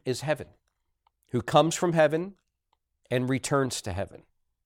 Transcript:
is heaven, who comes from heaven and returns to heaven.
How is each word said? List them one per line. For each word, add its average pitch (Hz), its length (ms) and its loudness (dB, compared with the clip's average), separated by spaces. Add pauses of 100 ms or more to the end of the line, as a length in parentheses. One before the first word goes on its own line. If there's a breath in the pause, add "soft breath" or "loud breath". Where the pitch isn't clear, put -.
is 127 160 -4
heaven, 147 280 -6 (800)
who 120 120 -2
comes 151 320 4
from 175 200 0
heaven 160 420 2 (760)
and 123 180 -2
returns 135 540 -2
to 101 100 -10
heaven. 92 300 -8 (440)